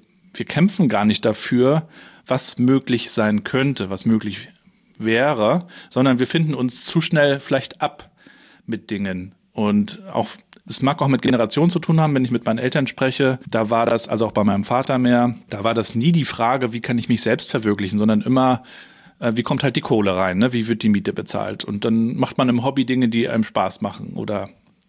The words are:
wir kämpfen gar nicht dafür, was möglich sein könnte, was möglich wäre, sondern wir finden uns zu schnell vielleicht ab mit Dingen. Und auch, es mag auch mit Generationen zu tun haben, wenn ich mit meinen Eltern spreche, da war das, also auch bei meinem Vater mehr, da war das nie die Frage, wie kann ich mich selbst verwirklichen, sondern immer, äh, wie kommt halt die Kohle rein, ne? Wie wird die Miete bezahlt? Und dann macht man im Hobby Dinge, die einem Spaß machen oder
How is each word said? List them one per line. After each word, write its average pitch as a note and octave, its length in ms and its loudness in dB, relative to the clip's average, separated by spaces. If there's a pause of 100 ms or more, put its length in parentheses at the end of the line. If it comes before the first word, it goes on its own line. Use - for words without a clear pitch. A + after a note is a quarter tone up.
(320)
wir - 120 -8
kämpfen F3 440 2
gar G#2 160 2
nicht G#2+ 200 2
dafür, B2+ 640 2 (360)
was - 340 -2
möglich B2+ 520 2
sein G#2+ 320 2
könnte, C3 480 -2
was G2 160 -8
möglich G#2 420 -2 (480)
wäre, A#2+ 720 2 (240)
sondern B2+ 300 2
wir B2+ 80 2
finden D#3+ 260 0
uns B2+ 300 -4
zu - 160 0
schnell C#3+ 400 2
vielleicht - 400 -4
ab - 320 -6 (520)
mit A2 260 -8
Dingen. G2 440 -6 (180)
Und G#2 480 0 (120)
auch, A2+ 160 -4 (400)
es C3 140 -2
mag C3+ 200 0
auch C#3 60 4
mit C3 140 2
Generationen B2+ 480 2
zu F3 100 0
tun E3 200 2
haben, D3+ 140 2
wenn C3 100 2
ich A#2+ 60 -2
mit A#2 140 -2
meinen A2+ 140 0
Eltern B2+ 280 0
spreche, C3 540 0 (100)
da A2+ 200 0
war A#2 160 2
das, A#2 200 0
also A2+ 180 -2
auch G#2 80 -2
bei G#2 120 2
meinem G2+ 180 2
Vater C3 360 0
mehr, B2 360 2 (160)
da G2+ 140 -6
war A2+ 100 0
das A2 220 -2
nie C3+ 160 4
die E3 120 2
Frage, A#2+ 480 0
wie A#2+ 80 -8
kann C3 160 -2
ich A2+ 120 -4
mich A#2 140 0
selbst A#2 280 0
verwirklichen, G#2 480 -2
sondern G#2+ 220 2
immer, B2+ 420 2 (560)
äh, A#2+ 160 -2
wie A#2 80 0
kommt - 220 -2
halt B2+ 100 0
die D3+ 60 -2
Kohle G2+ 340 2
rein, F#2 240 0
ne? B2 140 2
Wie A2+ 160 -2
wird A2+ 160 -2
die A2 60 4
Miete G2+ 220 0
bezahlt? G2+ 520 -8
Und G#2 200 -6
dann A2+ 320 0
macht C3 220 -2
man C3 100 2
im A#2+ 140 0
Hobby C3+ 220 0
Dinge, B2+ 240 0
die A#2 200 0
einem A2+ 140 0
Spaß F#2+ 380 -2
machen - 340 -8
oder G#2 360 -6 (380)